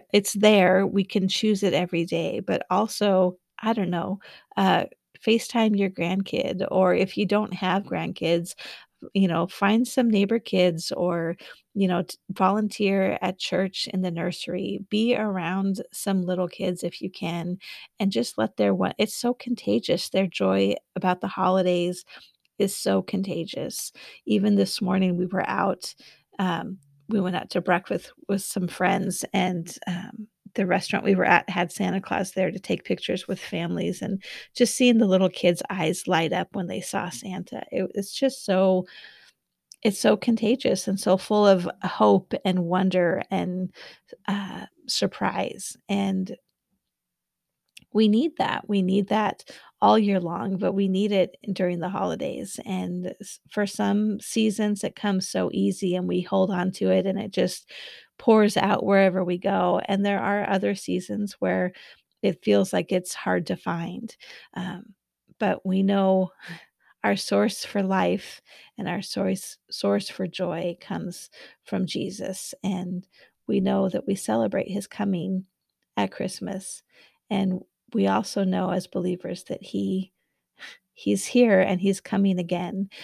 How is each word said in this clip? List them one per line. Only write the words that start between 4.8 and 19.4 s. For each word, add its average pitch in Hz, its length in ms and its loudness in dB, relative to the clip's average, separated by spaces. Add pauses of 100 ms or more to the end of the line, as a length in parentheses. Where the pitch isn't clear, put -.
FaceTime 220 520 2
your 196 120 2
grandkid, 190 840 -2
or 185 220 4
if 190 240 0
you 208 80 0
don't 202 280 0
have 185 300 -2
grandkids, 170 720 -2 (580)
you 196 140 4
know, 170 200 0
find 220 400 2
some 240 220 2
neighbor 208 300 4
kids 180 520 0
or, 170 460 -2 (360)
you 196 140 2
know, 180 160 0
t-, - 140 -12 (140)
volunteer 196 880 2
at 190 180 -4
church - 540 -2
in 185 80 0
the 180 100 -2
nursery, 190 800 -6
be 226 260 2
around 190 680 -2 (100)
some 190 300 0
little 180 240 0
kids 185 360 -4
if - 180 -6
you 190 100 -6
can, 170 460 -4 (420)
and 196 120 2
just 233 260 -2
let 220 200 -2
their 202 180 4
wa-, 185 220 -2
it's - 180 -2
so 240 180 -2
contagious, - 760 -2